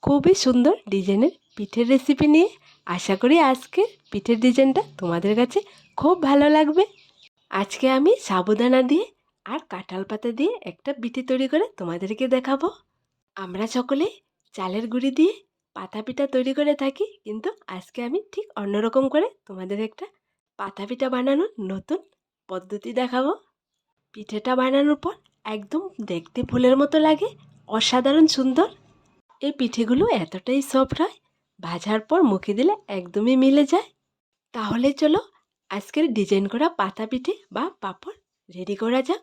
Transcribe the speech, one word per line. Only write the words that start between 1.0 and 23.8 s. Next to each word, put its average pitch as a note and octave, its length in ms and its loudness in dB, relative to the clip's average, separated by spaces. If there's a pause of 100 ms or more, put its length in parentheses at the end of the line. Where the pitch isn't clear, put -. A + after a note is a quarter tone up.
পিঠের A3 360 -4
রেসিপি C#4 420 2
নিয়ে। E4+ 140 6 (380)
আশা F3+ 360 -2
করি C4 140 6 (140)
আজকের F4 380 0 (220)
পিঠের A3 340 0
ডিজাইনটা C4+ 380 4 (180)
তোমাদের F3 400 -2
কাছে B3 180 0 (400)
খুব E4 160 4 (140)
ভালো C#4+ 180 6 (100)
লাগবে। D#4 280 4 (640)
আজকে - 360 -4 (120)
আমি D#4 140 4 (140)
সাবুদানা G#3+ 540 2 (100)
দিয়ে E4+ 140 2 (420)
আর C4+ 140 -8 (120)
কাঁঠাল F#3 380 -10
পাতা A3 280 -6
দিয়ে E4+ 140 0 (180)
একটা - 200 -12 (100)
পিঠে A#3+ 300 -8
তৈরি C4 220 0
করে E4 120 2 (140)
তোমাদেরকে F#3+ 460 -6 (100)
দেখাবো। C4+ 340 -2 (680)
আমরা F#3+ 280 -8 (120)
সকলে C4+ 300 -2 (480)
চালের F#3+ 380 -6
গুঁড়ি B3+ 260 -2
দিয়ে F4 140 4 (440)
পাতা G3 300 -12
পিঠা C#4 280 -4
তৈরি B3+ 240 0
করে D4 140 2 (100)
থাকি, C4+ 240 -4 (200)
কিন্তু G#3+ 220 -8 (280)
আজকে - 220 -16 (100)
আমি D4+ 100 -4 (160)
ঠিক G#4+ 120 -8 (160)
অন্যরকম G#3+ 420 0 (100)
করে E4+ 140 0 (200)
তোমাদের F#3+ 300 -10 (100)
একটা F4 180 -14 (520)
পাতা G3 300 -12
পিঠা B3+ 260 -4
বানানোর C#4 360 0 (200)
নতুন A#3+ 300 -6 (480)
পদ্ধতি F#3+ 420 -10 (100)
দেখাবো। B3+ 320 -2 (800)